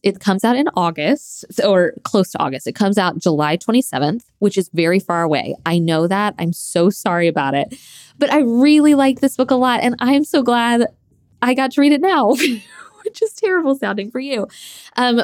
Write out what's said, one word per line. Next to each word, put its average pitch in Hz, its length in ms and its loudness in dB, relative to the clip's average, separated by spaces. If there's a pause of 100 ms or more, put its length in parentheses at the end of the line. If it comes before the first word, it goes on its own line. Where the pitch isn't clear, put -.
it 196 160 -2
comes 196 240 -2
out 233 100 2
in 285 220 0
August, 170 680 -4 (200)
or 185 300 2 (100)
close - 260 0
to - 100 -8
August. 135 280 -6
It 139 80 -8
comes 202 200 0
out 180 220 -2
July 151 380 0
twenty-seventh, 202 680 -2 (140)
which 202 180 0
is 185 160 -2
very 170 280 2
far 170 220 -2
away. 151 340 -2 (100)
I 170 140 2
know 165 260 0
that. 196 320 -2
I'm 170 140 -4
so 175 380 0
sorry 175 360 -2
about 139 280 0
it. 143 220 -4 (400)
But 277 160 0
I 294 60 4
really 294 560 4
like 269 240 2
this - 180 0
book 254 140 -2
a 262 60 2
lot, 247 260 0
and 240 160 0
I'm 277 240 2
so 294 220 0
glad 240 420 2 (560)
I 247 120 2
got 262 180 -2
to - 80 0
read 285 100 6
it 285 100 2
now, 320 280 2
<laughs> - 760 -4
which - 160 -10
is 440 120 -2
terrible 349 420 0
sounding 208 380 -6
for 254 80 -6
you. 254 260 -6 (500)
Um, 240 280 2